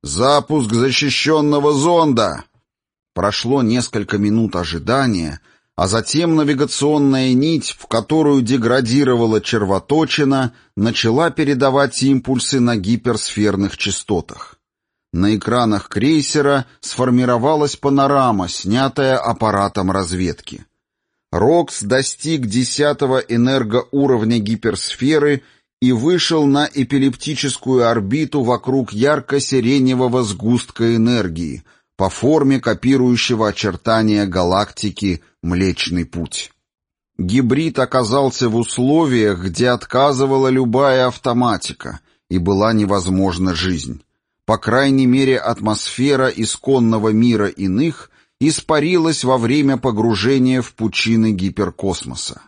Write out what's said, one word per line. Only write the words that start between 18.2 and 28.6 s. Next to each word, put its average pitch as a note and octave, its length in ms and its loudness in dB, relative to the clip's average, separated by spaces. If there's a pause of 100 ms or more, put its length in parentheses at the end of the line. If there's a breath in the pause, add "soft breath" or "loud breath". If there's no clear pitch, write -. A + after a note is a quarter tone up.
снятая C3 680 0
аппаратом G2+ 720 0
разведки. F#2 760 -4 (680)
«Рокс» C#3+ 500 2
достиг C3 680 -2
десятого C3 720 0
энергоуровня A#2+ 1200 0
гиперсферы C3+ 1040 0 (400 soft breath)
и B2+ 80 4
вышел D#3 540 2
на C#3+ 280 2
эпилептическую C3 1160 -2
орбиту A#2+ 520 -2
вокруг B2 520 -2